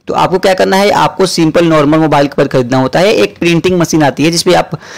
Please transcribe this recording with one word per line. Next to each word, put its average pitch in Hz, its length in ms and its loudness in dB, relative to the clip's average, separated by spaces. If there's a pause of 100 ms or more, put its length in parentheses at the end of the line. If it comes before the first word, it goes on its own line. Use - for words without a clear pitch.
तो - 80 -6
आपको 156 240 0
क्या 190 160 0
करना 190 220 0
है, 202 140 2
आपको 160 360 0
simple 170 380 0
normal 156 340 2
मोबाइल 151 280 2
कवर 139 220 -2
खरीदना 131 300 0
होता 131 200 0
है, 196 160 2
एक - 240 -2
printing 170 420 0
machine 160 220 0
आती 139 220 0
है 165 60 2
जिसपे 170 240 0
आप 165 160 0 (280)